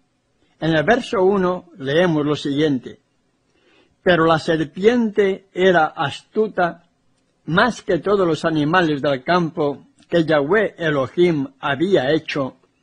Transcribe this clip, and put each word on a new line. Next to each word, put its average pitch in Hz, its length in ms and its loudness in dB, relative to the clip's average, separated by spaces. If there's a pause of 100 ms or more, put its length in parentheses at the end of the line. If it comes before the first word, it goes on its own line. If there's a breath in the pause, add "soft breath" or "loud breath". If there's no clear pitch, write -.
(600)
En 160 160 0
el 151 80 2
verso 202 400 0
uno 185 540 0
leemos 151 480 0
lo 147 100 0
siguiente: 139 640 -2 (1000 soft breath)
"Pero 170 240 2
la 165 140 2
serpiente 196 1120 0
era 180 320 4
astuta 175 1000 -4 (600)
más 202 360 0
que 185 160 -2
todos 196 280 0
los 160 200 -2
animales 156 560 0
del 139 200 -2
campo 156 680 -2 (200)
que 170 160 2
Yahweh 156 540 0
Elohim 156 680 0 (120)
había 147 520 0
hecho, 151 460 -4 (260)